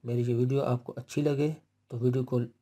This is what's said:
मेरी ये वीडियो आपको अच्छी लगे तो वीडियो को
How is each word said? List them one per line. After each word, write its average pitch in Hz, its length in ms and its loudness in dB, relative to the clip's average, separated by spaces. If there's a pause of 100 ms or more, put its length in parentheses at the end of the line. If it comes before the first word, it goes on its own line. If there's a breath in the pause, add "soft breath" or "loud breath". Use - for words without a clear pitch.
मेरी 120 180 0
ये 120 100 0
वीडियो 127 300 2
आपको - 300 -2
अच्छी - 280 -4
लगे 147 340 0 (360)
तो 123 60 -8
वीडियो 127 260 2
को 127 160 0 (220)